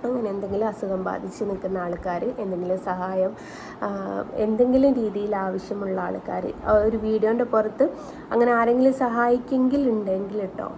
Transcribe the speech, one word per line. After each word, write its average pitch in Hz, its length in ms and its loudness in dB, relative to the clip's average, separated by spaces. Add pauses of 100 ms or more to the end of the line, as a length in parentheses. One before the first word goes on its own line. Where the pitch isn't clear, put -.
അങ്ങനെ 240 240 0
എന്തെങ്കിലും 202 380 -2
അസുഖം 190 400 -4
ബാധിച്ച് 190 360 -6
നിൽക്കുന്ന 190 420 -4
ആൾക്കാർ, 175 360 -4 (220)
എന്തെങ്കിലും 180 420 -2
സഹായം, 185 460 0 (560)
ആ, - 0 - (580)
എന്തെങ്കിലും 254 540 4
രീതിയിൽ 208 360 -2
ആവശ്യമുള്ള 190 640 -4
ആൾക്കാർ, 185 520 -6 (160)
ആ, 214 40 6 (140)
ഒരു 226 100 0
വീഡിയോൻ്റെ 220 560 2
പുറത്ത് 220 320 2 (460)
അങ്ങനെ 240 280 4
ആരെങ്കിലും 254 340 6
സഹായിക്കെങ്കിൽ 254 1000 2
ഉണ്ടെങ്കിൽ 196 460 -2
കേട്ടോ. - 280 -6 (100)